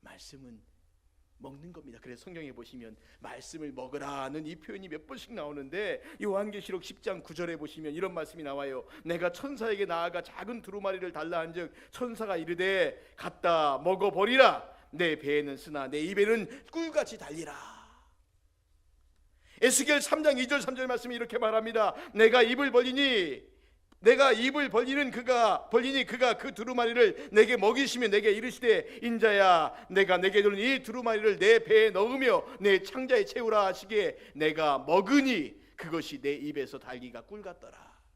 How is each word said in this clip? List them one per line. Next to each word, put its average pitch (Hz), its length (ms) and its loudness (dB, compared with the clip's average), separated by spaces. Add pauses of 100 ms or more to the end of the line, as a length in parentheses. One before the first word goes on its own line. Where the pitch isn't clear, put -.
말씀은 127 580 -20 (760)
먹는 139 340 -20
겁니다. 143 300 -20
그래서 123 220 -20
성경에 165 300 -16
보시면 113 440 -18 (220)
말씀을 139 520 -14
먹으라는 139 760 -10
이 165 80 -12
표현이 190 340 -16
몇 151 160 -12
번씩 247 280 -16
나오는데, 147 680 -8 (220)
요한계시록 202 600 -6
십 - 200 -18
장 185 180 -8
구 - 140 -18
절에 165 200 -6
보시면 151 380 -12
이런 180 220 -6
말씀이 160 260 -10
나와요. 139 460 -8 (180)
"내가 170 260 -2
천사에게 214 540 -6
나아가 175 380 -4
작은 202 400 -12
두루마리를 190 480 -8
달라 165 300 -4
한즉 165 300 -8 (200)
천사가 220 460 -6
이르되, 175 760 -2
'갔다 160 640 0
먹어버리라. 190 960 4 (140)
내 160 300 -2
배에는 143 360 -2
쓰나 139 320 -10
내 143 120 -6
입에는 202 720 -2
꿀같이 311 480 -6
달리라.'" - 580 -14 (1800)
에스겔 277 400 4
삼 311 220 -2
장 285 140 4
이 247 100 -2
절 277 140 0
삼 262 140 -6
절 254 120 -4
말씀이 247 280 -6
이렇게 233 220 -6
말합니다. 220 580 0 (180)
"내가 220 300 8
입을 254 280 0
벌리니, 247 720 2 (560)
내가 262 320 6
입을 262 380 0
벌리는 262 400 0
그가, 233 600 0
벌리니 262 360 2
그가 233 320 0
그 - 160 -10
두루마리를 233 800 0
내게 214 260 6
먹이시며 247 520 0
내게 208 220 2
이르시되, 220 680 0
'인자야, 196 880 4
내가 185 300 4
내게 196 240 4
주는 202 160 2
이 262 240 0
두루마리를 220 560 0
내 220 240 6
배에 220 260 6
넣으며 220 560 2 (140)
내 190 240 4
창자에 254 420 0
채우라.' 220 400 0
하시기에 185 680 -4
내가 151 440 0
먹으니 196 800 2 (160)
그것이 156 460 -8
내 139 120 -2
입에서 143 440 -8
달기가 123 440 -16
꿀 208 200 -18
같더라." - 560 -20 (180)